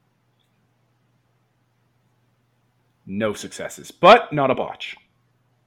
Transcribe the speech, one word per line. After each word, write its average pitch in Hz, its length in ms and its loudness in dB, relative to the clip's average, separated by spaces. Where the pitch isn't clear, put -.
No 104 280 -4
successes, - 560 -16
but - 420 6
not 139 180 0
a 123 40 0
botch. - 420 -10